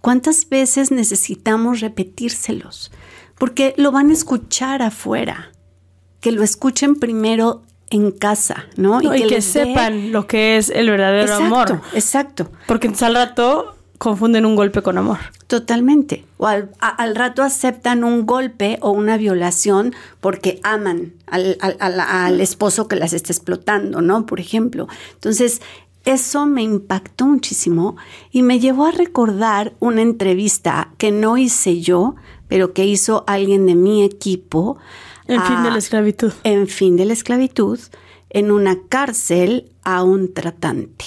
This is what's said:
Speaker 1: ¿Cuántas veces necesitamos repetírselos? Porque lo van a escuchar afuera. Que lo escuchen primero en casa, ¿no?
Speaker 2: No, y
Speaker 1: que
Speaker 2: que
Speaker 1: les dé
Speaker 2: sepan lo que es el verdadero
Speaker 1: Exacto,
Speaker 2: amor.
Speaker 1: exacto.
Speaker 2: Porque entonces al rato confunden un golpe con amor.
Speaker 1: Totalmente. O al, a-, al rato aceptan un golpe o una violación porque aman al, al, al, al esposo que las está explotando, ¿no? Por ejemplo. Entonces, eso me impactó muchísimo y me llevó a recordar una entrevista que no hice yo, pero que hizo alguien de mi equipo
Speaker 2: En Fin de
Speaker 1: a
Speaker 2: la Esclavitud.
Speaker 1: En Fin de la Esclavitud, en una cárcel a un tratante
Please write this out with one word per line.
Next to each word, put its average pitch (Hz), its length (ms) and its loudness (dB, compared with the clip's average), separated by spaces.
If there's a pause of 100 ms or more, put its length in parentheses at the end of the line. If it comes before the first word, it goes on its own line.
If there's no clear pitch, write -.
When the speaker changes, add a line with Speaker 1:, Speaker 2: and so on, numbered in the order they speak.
Speaker 1:
¿Cuántas 254 480 0
veces 269 420 0
necesitamos 226 880 -2
repetírselos? 220 1080 -8 (460)
Porque 269 400 -2
lo 285 160 2
van 277 180 4
a - 40 6
escuchar 269 680 -4
afuera. - 720 -6 (680)
Que 233 120 0
lo 214 100 0
escuchen 269 540 0
primero 226 640 0 (280)
en 208 200 2
casa, - 560 -2 (100)
¿no? 196 240 2
Speaker 2:
No, 285 140 2
y 269 80 4
Speaker 1:
que 220 60 2
Speaker 2:
que - 80 2
Speaker 1:
les 202 180 -2
dé 294 100 2
Speaker 2:
sepan 226 480 -2
lo 208 140 -2
que 220 320 2
es 220 100 0
el - 220 0
verdadero 196 320 2 (160)
Speaker 1:
Exacto, 220 360 2
Speaker 2:
amor. 151 80 -6 (120)
Speaker 1:
exacto. 269 560 -2 (160)
Speaker 2:
Porque 233 220 0
entonces 214 180 0
al 233 80 2
rato 247 640 0 (220)
confunden 220 480 2
un 220 100 4
golpe 202 260 2
con 185 140 0
amor. 196 220 -2 (300)
Speaker 1:
Totalmente. 247 760 0 (140)
O - 80 -2
al, 202 320 -2
a-, 226 100 0
al 226 280 -2
rato 247 260 -2
aceptan 247 640 0
un 240 220 2
golpe 240 540 -2
o 202 120 0
una 214 240 2
violación 196 800 0 (260)
porque 185 420 -2
aman 190 500 -4 (140)
al, 185 340 -2
al, 190 200 -2
al, 185 200 -2
al 180 400 0
esposo 208 480 -2
que 202 80 -4
las 165 160 -2
está 165 200 -6
explotando, 196 680 -4
¿no? 196 260 0
Por - 140 -8
ejemplo. 220 480 -4 (260)
Entonces, 240 460 -2 (440)
eso 269 420 0
me 277 160 0
impactó 202 640 -2
muchísimo 196 720 0 (340)
y 254 120 2
me 247 180 4
llevó 262 260 2
a 330 60 2
recordar 226 880 0
una 226 220 2
entrevista 196 960 0
que 214 140 0
no 220 260 2
hice 240 440 0
yo, 175 340 2 (320)
pero 185 260 0
que 190 140 0
hizo 208 400 0
alguien 196 400 2
de 180 80 4
mi 202 300 4
equipo 196 760 -2 (480)
Speaker 2:
En 240 160 0
Fin 233 200 2
de 233 60 2
Speaker 1:
a 233 40 0
Speaker 2:
la 226 60 0
Esclavitud. 208 540 0 (120)
Speaker 1:
En 202 240 2
Fin 185 280 2
de 185 80 4
la 214 80 0
Esclavitud, 247 680 -2 (520)
en 208 220 0
una 196 260 2 (100)
cárcel 240 840 0 (120)
a 185 220 -2
un 185 280 2
tratante - 760 -6